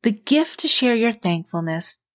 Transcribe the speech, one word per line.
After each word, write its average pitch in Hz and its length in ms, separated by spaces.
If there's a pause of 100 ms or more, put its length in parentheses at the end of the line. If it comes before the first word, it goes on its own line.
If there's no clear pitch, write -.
The 226 100
gift - 480
to 311 80
share 247 260
your 226 180
thankfulness 170 880 (140)